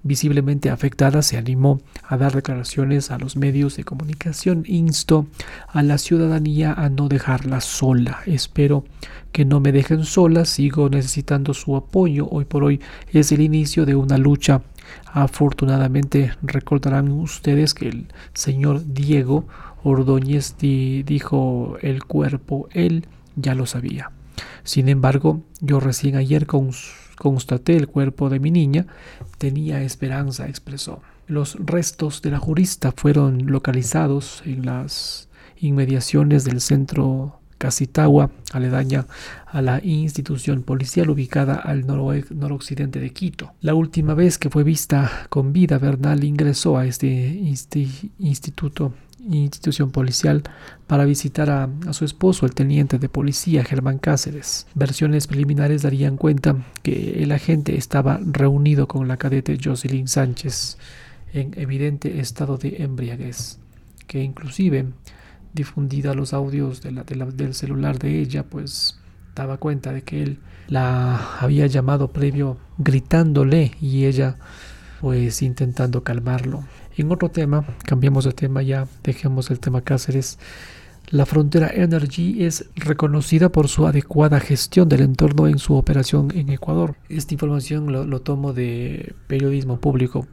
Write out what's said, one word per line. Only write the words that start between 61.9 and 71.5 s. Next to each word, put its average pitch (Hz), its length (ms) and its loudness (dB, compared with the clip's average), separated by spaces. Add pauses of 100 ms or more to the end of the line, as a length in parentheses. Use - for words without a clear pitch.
estado 135 380 -4
de 143 240 -6
embriaguez, 127 760 -8 (460)
que 135 160 -6
inclusive 139 720 -2 (640)
difundida 139 580 -4
los 135 180 -4
audios 139 500 -4
de 135 100 -12
la, 127 100 -10
de 135 140 -10
la, 127 100 -6
del 135 280 -6
celular 139 440 -4
de 151 220 -2
ella, 143 240 -4
pues, - 560 -8 (340)
daba 135 220 -6
cuenta 135 360 -4
de 135 100 -8
que 147 200 -6
él 143 160 -4 (300)
la 127 720 0
había 143 260 4